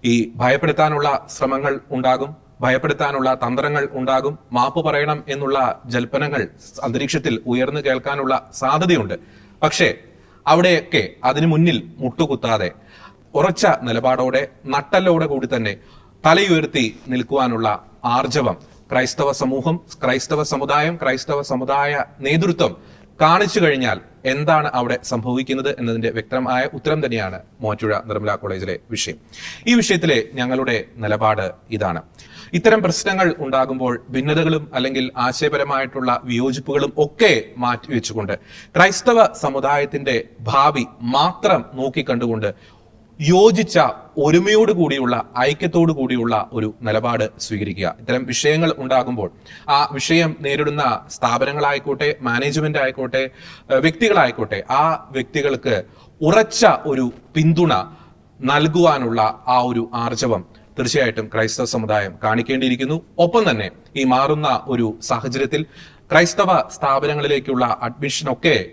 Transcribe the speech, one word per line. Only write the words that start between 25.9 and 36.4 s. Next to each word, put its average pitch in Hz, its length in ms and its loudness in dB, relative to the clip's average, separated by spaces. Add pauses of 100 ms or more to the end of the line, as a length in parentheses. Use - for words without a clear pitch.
വ്യക്തമായ 127 640 -2
ഉത്തരം 151 320 -2
തന്നെയാണ് 104 340 -4 (200)
മൂവാറ്റുപുഴ 107 360 -2 (100)
നിർമ്മല 104 300 -4
കോളേജിലെ 95 440 -6 (120)
വിഷയം. 104 240 -6 (520)
ഈ 233 60 4
വിഷയത്തിലെ 165 500 2 (100)
ഞങ്ങളുടെ 127 520 -2 (100)
നിലപാട് 107 560 0 (200)
ഇതാണ്. 95 300 -4 (520)
ഇത്തരം 220 300 4
പ്രശ്നങ്ങൾ 185 540 0
ഉണ്ടാകുമ്പോൾ 131 720 -2
ഭിന്നതകളും 151 640 0
അല്ലെങ്കിൽ 131 440 -2
ആശയപരമായിട്ടുള്ള 131 1080 -2
വിയോജിപ്പുകളും 131 760 -2